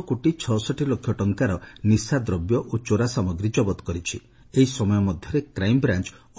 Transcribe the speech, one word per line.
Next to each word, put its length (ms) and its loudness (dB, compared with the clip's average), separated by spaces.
କୋଟି 320 0
ଛଅଷଠି 520 -2
ଲକ୍ଷ 280 -2
ଟଙ୍କାର 380 0
ନିଶାଦ୍ରବ୍ୟ 720 2
ଓ 180 -4
ଚୋରା 300 0
ସାମଗ୍ରୀ 420 -2
ଜବତ 340 0
କରିଛି। 360 -8
ଏହି 140 6
ସମୟ 340 2
ମଧ୍ୟରେ 380 0
କ୍ରାଇମବ୍ରାଞ୍ଚ 540 2